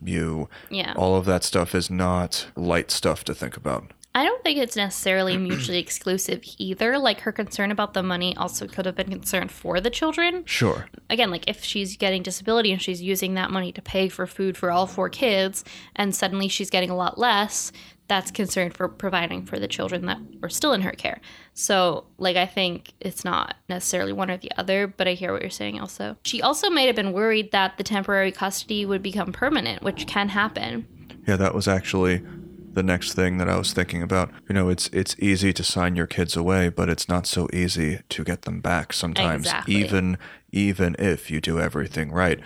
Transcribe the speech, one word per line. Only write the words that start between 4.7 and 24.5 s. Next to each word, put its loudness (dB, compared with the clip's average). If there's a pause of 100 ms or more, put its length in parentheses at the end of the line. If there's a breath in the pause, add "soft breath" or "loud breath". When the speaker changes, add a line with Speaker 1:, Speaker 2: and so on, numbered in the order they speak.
Speaker 2:
necessarily 0
Speaker 1:
<clears throat> -2
Speaker 2:
mutually -2
exclusive -2 (160)
either. 0
Like, 2
her -4
concern -2
about -2
the 0
money 0
also -4
could -4
have -2
been -4
concern -2
for -2
the 0
children. 0
Speaker 1:
Sure. 2 (240)
Speaker 2:
Again, 4
like, -2
if -4
she's -4
getting 2
disability 2
and 0
she's -4
using 0
that 0
money -2
to -12
pay 2
for -4
food -2
for 0
all 4
four -2
kids, 2 (320 loud breath)
and 0
suddenly 0
she's -4
getting 2
a -2
lot -2
less, 2 (340 loud breath)
that's 0
concern 0
for -2
providing -2
for -6
the -2
children -2
that -2 (220)
were -6
still 2
in 2
her -2
care. -4 (340 loud breath)
So, 2 (120)
like, 0
I 4
think -4
it's -6
not 0 (120)
necessarily -2
one -2
or -2
the -10